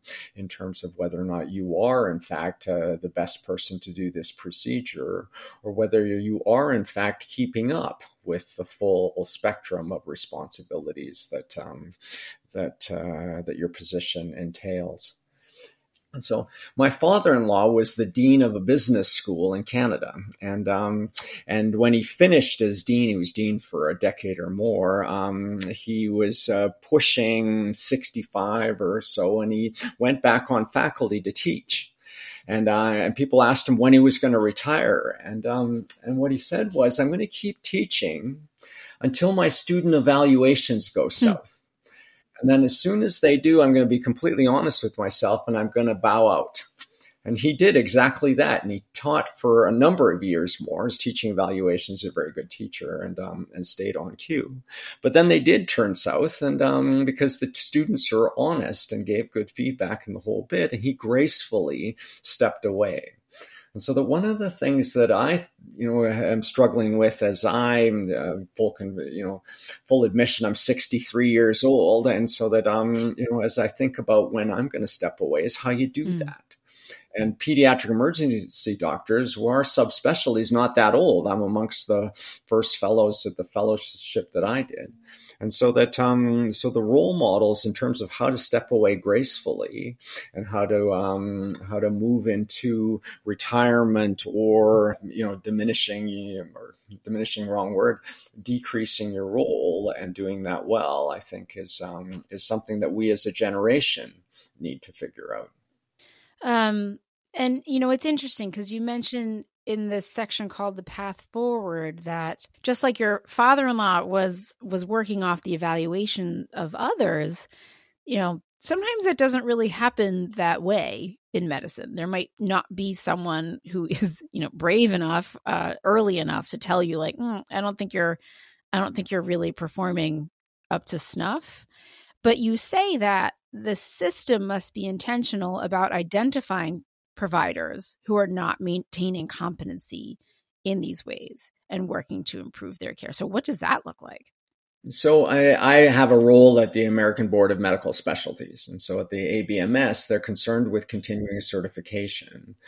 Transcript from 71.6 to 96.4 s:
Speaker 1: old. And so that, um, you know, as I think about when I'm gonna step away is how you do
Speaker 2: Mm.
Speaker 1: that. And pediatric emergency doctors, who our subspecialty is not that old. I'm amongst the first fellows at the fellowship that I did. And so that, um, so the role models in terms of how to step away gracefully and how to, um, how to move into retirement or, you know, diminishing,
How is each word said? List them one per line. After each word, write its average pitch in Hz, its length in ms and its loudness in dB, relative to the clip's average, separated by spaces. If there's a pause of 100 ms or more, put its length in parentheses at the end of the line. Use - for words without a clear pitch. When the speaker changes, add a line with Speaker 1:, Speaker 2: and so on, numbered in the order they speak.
Speaker 1:
old. 120 460 4
And 113 200 0
so 113 200 0
that, 107 180 2
um, 113 500 0
you 120 140 -4
know, 117 120 -2
as 113 160 -2
I 113 100 2
think 131 300 -4
about 107 340 2
when 107 180 -2
I'm 120 160 -2
gonna - 220 -6
step - 320 -4
away 76 240 0
is - 140 -2
how 123 120 -4
you 127 160 0
do 147 200 -4
Speaker 2:
Mm. 175 180 -4
Speaker 1:
that. - 320 -18 (580)
And 110 240 -2
pediatric 135 520 4
emergency 117 840 -2
doctors, 110 580 -2
who 110 120 -2
our 131 160 2
subspecialty 123 800 0
is 113 100 0
not 120 240 2
that 110 220 6
old. 98 320 4
I'm 101 140 0
amongst 101 440 -2
the 104 260 0 (340)
first 110 300 2
fellows 107 480 2
at 92 120 -8
the 90 80 -6
fellowship - 880 -4
that 87 120 -2
I 123 180 0
did. - 300 -12 (480)
And 107 120 -4
so 123 200 4
that, 120 260 2
um, 120 540 2
so 127 160 -2
the 117 140 0
role 156 340 4
models 104 480 2
in 107 80 -2
terms 123 300 -4
of 92 80 -10
how 127 180 -2
to 127 80 0
step - 340 -2
away 104 260 4
gracefully 113 1000 -2 (380)
and 101 120 -8
how 104 200 0
to, 104 260 2
um, 98 640 -4 (100)
how 104 140 -4
to 107 80 2
move 110 400 0
into 110 720 -2 (240)
retirement 110 1000 2
or, 107 760 4
you 107 240 -8
know, 98 100 -6
diminishing, 104 1040 -4 (160)